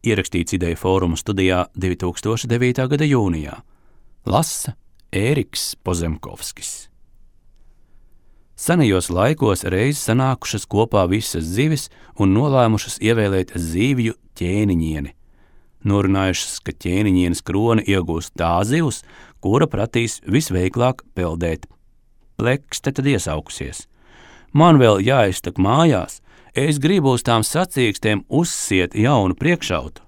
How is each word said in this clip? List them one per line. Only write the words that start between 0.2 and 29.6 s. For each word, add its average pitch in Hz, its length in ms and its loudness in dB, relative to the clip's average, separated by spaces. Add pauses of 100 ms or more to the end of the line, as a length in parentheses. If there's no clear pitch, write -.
Ideju 85 220 -2
fóruma 92 400 0
studijā 92 560 0
divtūkstoš 92 760 -4
devītā 123 380 0
gada 147 200 0
jūnijā. 87 480 0 (720)
Lasa - 460 -2 (340)
Ēriks 120 720 -4
Pozemkovskis. - 1080 -8 (1700)
Senajos 123 500 2
laikos 101 560 0
reiz 104 380 0
sanākušas 123 680 -2
kopā 107 400 2
visas 92 400 -2
zivis 139 400 -2 (300)
un 95 160 4
nolēmušas 120 680 2
ievēlēt 101 540 0
zivju 110 640 0 (200)
ķēniņieni. 87 800 0 (720)
Norunājušas, 98 800 0
ka 76 80 -8
ķēniņienes 90 720 0
kroni 110 400 0
iegūs 85 500 -2
tā 85 200 0 (100)
zivs, 147 380 -2 (360)
kura 107 300 2
pratīs 113 560 -4
visveiklāk 117 800 0 (100)
peldēt. 85 540 -4 (680)
Plekste 131 540 -4
tad 135 140 -2
iesaukusies: 78 800 -4 (680)
"Man 156 260 8
vēl 110 260 6
jāiztek 107 540 0
mājās, 117 640 0 (340)
es 147 240 0
gribu 147 360 2
uz 113 80 -2
tām 117 240 2
sacīkstēm 113 840 -2
uzsiet 107 680 0
jaunu 104 400 2
priekšautu." 123 720 -4